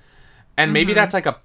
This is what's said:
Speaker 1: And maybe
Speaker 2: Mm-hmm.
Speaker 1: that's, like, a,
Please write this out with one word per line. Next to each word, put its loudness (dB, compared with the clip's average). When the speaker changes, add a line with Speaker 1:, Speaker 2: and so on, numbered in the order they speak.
Speaker 1:
And 0
maybe 0
Speaker 2:
Mm-hmm. -2
Speaker 1:
that's, 2
like, -4
a, -4